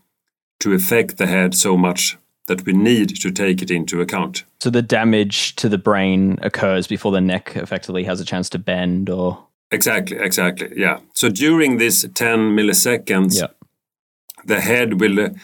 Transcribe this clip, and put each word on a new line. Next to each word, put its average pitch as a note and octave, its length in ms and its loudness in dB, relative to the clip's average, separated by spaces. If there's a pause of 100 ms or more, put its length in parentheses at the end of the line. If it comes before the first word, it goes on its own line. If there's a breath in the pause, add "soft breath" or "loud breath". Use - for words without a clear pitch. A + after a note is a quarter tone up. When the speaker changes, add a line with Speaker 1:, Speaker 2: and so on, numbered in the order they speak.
(600)
Speaker 1:
to G2+ 140 0
affect G#2+ 440 0
the F#2+ 100 0
head F#2 260 2
so F#2+ 240 2
much F2+ 400 0 (300)
that F#2 180 -4
we G2 80 0
need G#2 480 2
to F#2 100 -4
take F#2 300 -2
it F2+ 100 -6
into E2+ 300 -2
account. F2 420 -4 (160)
Speaker 2:
So B2 100 -2
the A#2+ 120 2
damage A2 760 0
to - 140 -2
the G#2 80 2
brain F#2+ 640 2
occurs F#2+ 460 -2
before G#2 260 -2
the F#2+ 80 2
neck F#2 340 -2
effectively F#2 480 -6
has F#2 160 -4
a F2+ 60 -10
chance F#2 240 -6
to F2+ 100 -6
bend F2+ 500 -2
or F2+ 360 -4 (260)
Speaker 1:
Exactly, F#2+ 460 -2
exactly, F#2+ 580 -2
yeah. E2+ 240 0 (140)
So A#2+ 160 0
during C#3+ 480 2
this A2+ 360 2
ten A2+ 400 2
milliseconds, G2+ 840 2
Speaker 2:
Yeah. E2+ 80 -2 (960)
Speaker 1:
the G#2 140 0
head A2 400 0
will, G2+ 200 2
uh, G#2 100 0 (140)